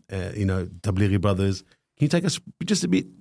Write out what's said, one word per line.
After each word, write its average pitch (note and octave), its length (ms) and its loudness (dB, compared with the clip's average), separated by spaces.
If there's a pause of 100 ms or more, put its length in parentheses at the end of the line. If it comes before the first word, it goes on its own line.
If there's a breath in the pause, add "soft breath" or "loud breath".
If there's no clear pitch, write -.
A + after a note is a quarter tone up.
(100)
uh, F2+ 240 -6
you G2+ 120 -2
know, F#2 180 0 (160)
Tablighi G2+ 400 2
brothers. G2 400 2 (360 soft breath)
Can - 100 2
you - 20 2
take E3+ 160 2
us - 160 -2 (240)
just - 200 0
a - 40 -2
bit, F3+ 180 2 (140)